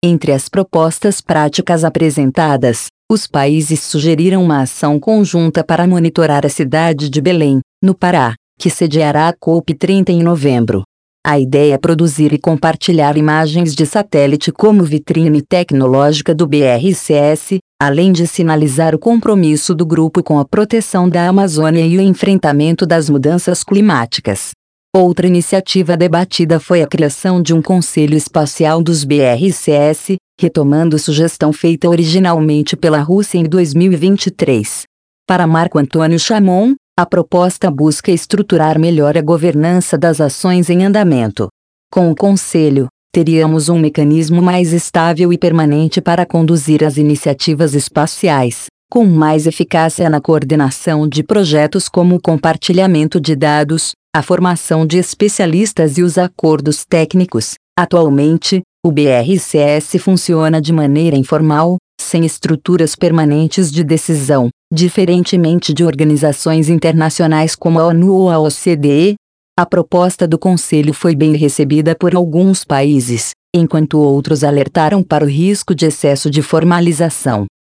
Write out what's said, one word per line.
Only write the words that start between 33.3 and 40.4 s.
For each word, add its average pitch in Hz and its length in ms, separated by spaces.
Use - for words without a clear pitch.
em 170 60
dois 160 300
mil 180 180
e 180 40
vinte 190 320
e 190 40
três. 123 520
Para 180 220
Marco 165 320
Antônio 160 400
Chamon, 208 560
a 175 120
proposta 180 640
busca 151 400
estruturar 165 680
melhor 156 400
a 165 40
governança 165 760
das 156 240
ações 180 480